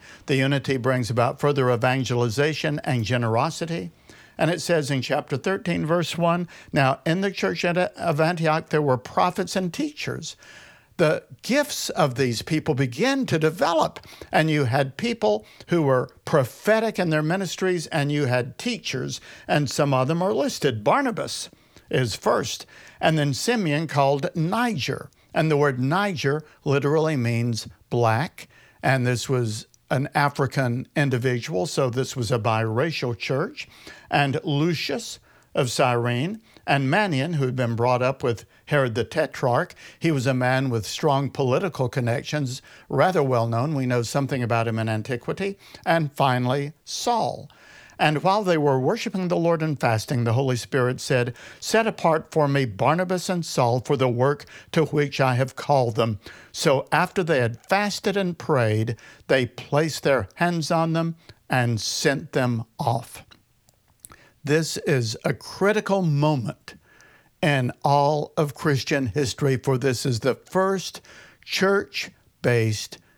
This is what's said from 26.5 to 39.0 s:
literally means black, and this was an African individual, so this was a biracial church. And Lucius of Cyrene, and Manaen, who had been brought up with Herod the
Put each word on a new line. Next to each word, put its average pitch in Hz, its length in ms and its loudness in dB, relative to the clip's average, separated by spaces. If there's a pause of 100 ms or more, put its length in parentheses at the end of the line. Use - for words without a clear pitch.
literally 147 540 2
means 117 500 -2 (220)
black, 120 580 0 (340)
and 131 240 2
this 123 220 -2
was 117 400 -2 (240)
an 143 240 -2
African 135 800 0
individual, 135 720 0
so 139 240 -2
this 120 260 -4
was 120 160 -2
a 120 80 2
biracial 113 800 -2
church. 165 500 -4 (420)
And 139 340 0
Lucius 151 760 -2 (340)
of 131 180 0
Cyrene, 123 720 0 (260)
and 139 220 2
Manaen, 170 460 0
who 139 100 0
had 127 100 -2
been 120 200 0
brought 123 260 2
up 131 220 -2
with 120 220 -2 (200)
Herod 135 300 0
the 117 100 0